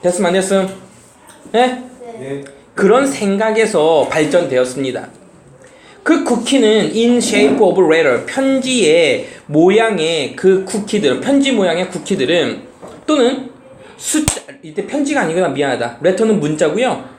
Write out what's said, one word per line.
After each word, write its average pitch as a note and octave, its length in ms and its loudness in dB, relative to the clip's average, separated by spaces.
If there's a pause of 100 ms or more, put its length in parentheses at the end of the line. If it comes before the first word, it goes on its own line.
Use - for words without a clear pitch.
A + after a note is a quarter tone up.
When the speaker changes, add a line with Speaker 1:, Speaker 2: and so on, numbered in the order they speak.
Speaker 1:
됐음, F3+ 240 0
안 F3 80 2
됐음? F#3+ 340 0 (840)
네? B3 300 0 (180)
Speaker 2:
네. A#3 200 -16
Speaker 3:
예. C#3 240 -10 (300)
Speaker 1:
그런 A#3 320 4
생각에서 G3+ 1040 0
발전되었습니다. C3 1000 -2 (920)
그 - 200 0
쿠키는 A3 720 0
in A#3 240 2
shape - 400 0
of F#3+ 240 2
letter, D#3 440 2
편지의 A#3+ 1000 2 (200)
모양의 E3 880 2
그 F#3+ 280 2
쿠키들은, G#3 580 -2
편지 C#4 300 2
모양의 F3+ 360 0
쿠키들은, C#3+ 720 -2 (440)
또는 C#4 440 0 (460)
숫자, - 460 -4 (200)
이때 E3 240 -8
편지가 C#4 360 -2
아니구나, E3+ 260 0
미안하다. C3+ 540 -4
레터는 G3 360 2
문자고요. D#3 680 -2 (140)